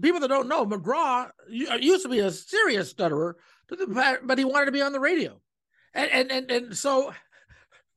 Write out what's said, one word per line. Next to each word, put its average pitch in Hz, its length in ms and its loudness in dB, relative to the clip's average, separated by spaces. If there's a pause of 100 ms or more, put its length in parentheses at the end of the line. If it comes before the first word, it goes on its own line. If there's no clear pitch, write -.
people 339 180 2
that 277 100 0
don't 269 180 0
know, 285 180 0
McGraw 247 640 -2 (200)
u-, 233 200 -6
uh, 247 60 0
used 339 280 4
to 247 60 -8
be 247 100 0
a 196 120 2
serious 254 580 0
stutterer, 170 480 -2 (320)
to 359 60 -12
the 370 180 -6
fact, 262 340 0
but 254 100 2
he 269 80 2
wanted 277 200 2
to 277 60 2
be 277 100 0
on 277 100 0
the 277 80 -4
radio. 262 400 0 (560)
And, 277 140 0
and, 262 220 2
and, 262 200 -4
and 240 240 -2
so 277 380 0 (840)